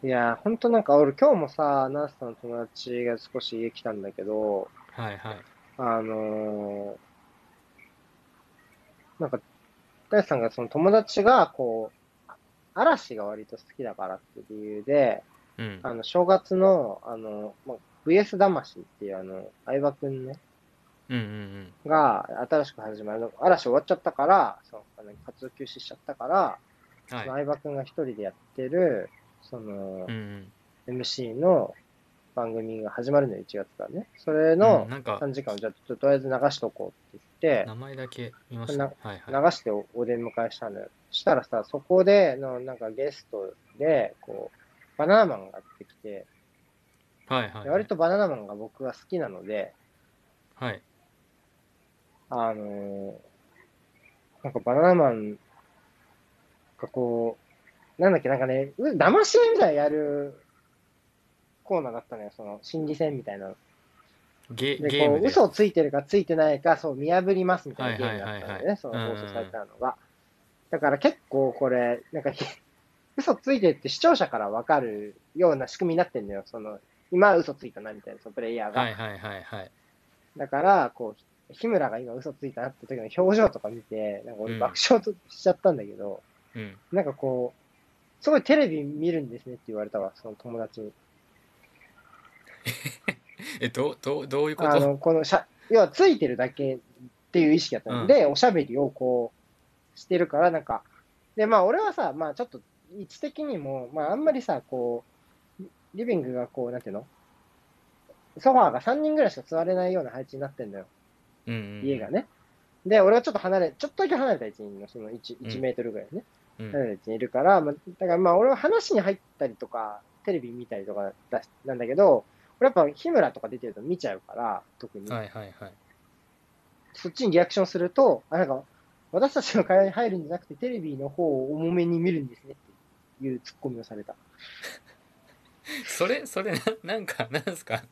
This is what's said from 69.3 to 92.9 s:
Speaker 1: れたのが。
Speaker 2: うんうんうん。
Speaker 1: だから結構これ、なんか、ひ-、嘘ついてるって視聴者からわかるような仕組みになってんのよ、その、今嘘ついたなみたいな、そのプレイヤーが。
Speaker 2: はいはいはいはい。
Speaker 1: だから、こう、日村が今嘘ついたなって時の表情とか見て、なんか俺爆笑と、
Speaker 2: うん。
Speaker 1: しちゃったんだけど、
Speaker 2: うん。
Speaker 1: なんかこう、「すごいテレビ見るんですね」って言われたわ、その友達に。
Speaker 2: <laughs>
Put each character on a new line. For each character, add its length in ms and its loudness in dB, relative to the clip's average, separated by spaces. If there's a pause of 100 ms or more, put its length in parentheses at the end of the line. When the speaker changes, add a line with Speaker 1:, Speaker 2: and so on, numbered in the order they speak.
Speaker 1:
れ 40 -8
た 140 -12
の 60 -10
が。 60 -20
Speaker 2:
う 100 -12
ん 20 -6
う 40 -2
ん 20 -2
う 20 -6
ん。 40 -10 (760)
Speaker 1:
だ 80 -4
か 100 2
ら 80 2
結 200 2 (120)
構 240 2
こ 160 0
れ、 320 0 (100)
な 100 -6
ん 20 -14
か、 80 -2
ひ-、 120 -8 (720)
嘘 180 0
つ 180 -2
い 80 0
て 120 6
る 40 -4
っ 40 -20
て 60 -8
視 120 -6
聴 160 6
者 120 0
か 120 -4
ら 100 -2
わ 140 -4
か 160 4
る 360 -6 (200)
よ 160 6
う 40 4
な 120 -6
仕 100 -14
組 120 0
み 40 0
に 60 2
な 60 4
っ 60 -20
て 100 -4
ん 60 -10
の 60 -8
よ、 140 -6
そ 120 -14
の、 200 -12 (320)
今 240 6
嘘 180 0
つ 140 -14
い 40 -14
た 100 -16
な 120 -12
み 80 -18
た 100 -18
い 40 -16
な、 40 -20
そ 100 -18
の 40 -20
プ 80 -8
レ 100 -4
イ 40 -4
ヤ 160 -6
ー 20 -16
が。 80 0
Speaker 2:
は 80 0
い 60 -8
は 180 -8
い 60 -14
は 180 -10
い 60 -14
は 180 -12
い。 100 -18 (680)
Speaker 1:
だ 100 -8
か 160 -2
ら、 320 6
こ 220 -8
う、 360 -20
日 140 -6
村 240 2
が 80 -6
今 140 -10
嘘 200 -10
つ 140 -12
い 60 -10
た 80 -8
な 80 -6
っ 40 -14
て 140 -20
時 100 -8
の 180 -10
表 220 4
情 120 6
と 100 -8
か 100 -8
見 120 -12
て、 440 -6
な 80 -16
ん 20 -16
か 60 -8
俺 160 -6
爆 180 0 (140)
笑 140 4
と、 80 -4
Speaker 2:
う 20 -6
ん。 40 -12 (120)
Speaker 1:
し 140 -20
ち 60 4
ゃ 40 2
っ 80 -4
た 100 4
ん 60 -2
だ 80 -8
け 60 -16
ど、 320 -12 (320)
Speaker 2:
う 40 -10
ん。 160 -14 (160)
Speaker 1:
な 120 0
ん 20 -2
か 80 -6
こ 420 -4
う、 60 -20 (640)
「す 80 2
ご 60 6
い 40 4
テ 140 4
レ 120 4
ビ 160 -4
見 280 -2
る 100 0
ん 80 -8
で 100 -14
す 60 -20
ね」 100 -12
っ 20 -20
て 100 -20
言 80 -8
わ 80 -4
れ 80 -10
た 80 -4
わ、 160 -4
そ 120 -18
の 80 -14
友 220 -12
達 240 -10
に。 100 -12 (1700)
Speaker 2:
<laughs> 960 -12